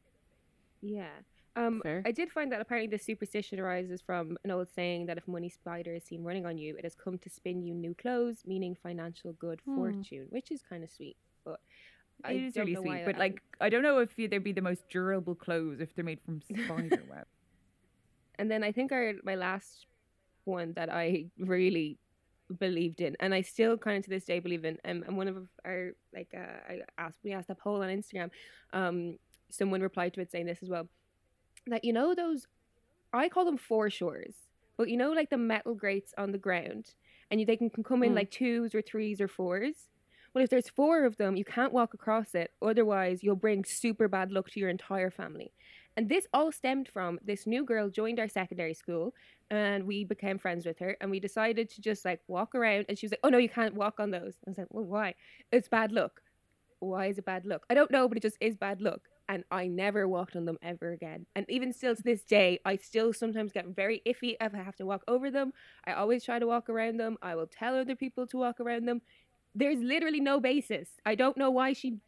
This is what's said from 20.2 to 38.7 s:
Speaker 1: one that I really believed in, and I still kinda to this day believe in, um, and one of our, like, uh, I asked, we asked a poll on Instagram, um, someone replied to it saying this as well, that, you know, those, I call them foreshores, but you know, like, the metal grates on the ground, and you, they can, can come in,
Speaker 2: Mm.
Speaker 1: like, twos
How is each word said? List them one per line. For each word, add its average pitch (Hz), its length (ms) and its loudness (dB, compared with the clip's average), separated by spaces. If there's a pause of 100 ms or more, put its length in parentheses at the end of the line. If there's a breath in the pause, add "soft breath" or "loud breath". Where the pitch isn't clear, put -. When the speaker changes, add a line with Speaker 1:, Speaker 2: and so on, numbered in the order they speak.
Speaker 1:
one 175 280 -4
that 165 200 -4
I 170 340 0 (120)
really 180 600 2 (600)
believed 175 420 0
in, 160 200 -2
and 190 120 2
I 190 100 2
still 226 360 2
kinda 202 240 -2
to 196 80 -12
this 190 140 -4
day 175 160 0
believe 175 240 -4
in, 165 200 -4
um, 175 220 -4
and 196 100 -4
one 190 120 -2
of 185 200 -8 (160)
our, 185 280 -6 (200)
like, - 220 -14
uh, - 380 -12
I 185 100 -12 (160)
asked, 165 240 -10
we 208 100 -6
asked 190 180 -8
a 190 40 -6
poll 202 280 -4
on 185 80 -2
Instagram, 190 400 -6 (420 loud breath)
um, 175 460 -2 (320)
someone 190 320 0
replied 185 320 -2
to 190 60 -6
it 180 120 -8
saying 170 140 -4
this 170 160 -6
as 185 60 -12
well, 175 200 -4 (800)
that, 233 180 -2
you 233 100 2
know, 294 200 4
those, 330 320 0 (680)
I 294 160 4
call 359 160 4
them 311 100 2
foreshores, 214 800 0 (420)
but 226 140 0
you 233 80 2
know, 277 140 4
like, 320 180 2
the 269 80 2
metal 226 360 0
grates 196 440 -2
on 196 140 -2
the 202 60 -4
ground, 190 560 -2 (360 soft breath)
and 214 100 4
you, 214 60 2
they 226 100 6
can, 226 140 2
can 226 120 -4
come 247 200 4
in, 240 100 6
Speaker 2:
Mm. 233 40 4
Speaker 1:
like, 202 140 2
twos 233 440 0